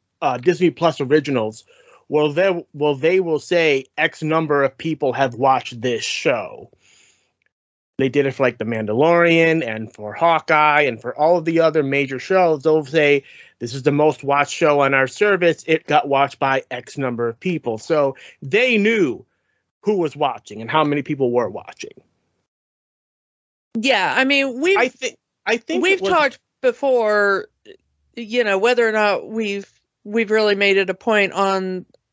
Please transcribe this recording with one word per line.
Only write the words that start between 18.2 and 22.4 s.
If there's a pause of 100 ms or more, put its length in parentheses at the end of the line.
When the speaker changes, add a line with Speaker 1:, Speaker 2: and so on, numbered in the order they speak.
Speaker 1:
they
knew (540)
who
was
watching
and
how
many
people
were
watching. (1900)